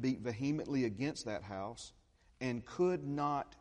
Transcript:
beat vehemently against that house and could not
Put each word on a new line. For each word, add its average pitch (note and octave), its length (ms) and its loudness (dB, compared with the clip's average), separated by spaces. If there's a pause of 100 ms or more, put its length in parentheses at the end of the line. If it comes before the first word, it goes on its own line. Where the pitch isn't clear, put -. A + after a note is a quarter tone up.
beat C3 200 2
vehemently C3 640 2
against A#2 420 0
that G#2 180 -2
house G2+ 480 -6 (480)
and A#2+ 240 -2
could F3+ 420 2
not C#3+ 540 0